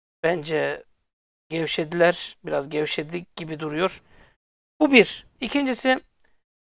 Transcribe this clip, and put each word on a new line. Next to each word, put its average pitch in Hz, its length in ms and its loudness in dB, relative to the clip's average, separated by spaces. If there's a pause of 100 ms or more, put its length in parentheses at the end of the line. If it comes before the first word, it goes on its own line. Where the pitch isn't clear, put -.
(240)
bence 151 600 -2 (680)
gevşediler. 165 920 0
Biraz 147 260 -4
gevşedik 151 680 -6
gibi 156 240 -10
duruyor. 156 420 -4 (760)
Bu 294 120 4
bir. - 360 6 (140)
İkincisi, 262 580 0 (720)